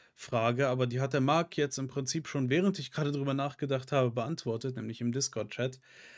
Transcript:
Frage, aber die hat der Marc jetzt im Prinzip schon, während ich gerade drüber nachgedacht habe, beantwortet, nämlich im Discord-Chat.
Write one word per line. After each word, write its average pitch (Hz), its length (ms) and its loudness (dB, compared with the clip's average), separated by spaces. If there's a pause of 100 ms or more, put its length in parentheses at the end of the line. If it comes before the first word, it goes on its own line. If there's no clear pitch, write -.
(160)
Frage, 120 520 2
aber 127 180 2
die 120 140 -2
hat 135 140 0
der 139 80 4
Marc 156 340 2
jetzt 143 220 0
im 135 100 -4
Prinzip 139 400 -4
schon, 131 220 0
während 185 280 4
ich 139 140 -8
gerade 147 200 0
drüber 139 220 0
nachgedacht 139 580 -2
habe, 131 200 4
beantwortet, 120 640 -4
nämlich 110 240 -6
im 120 120 0
Discord-Chat. 127 680 -4 (380)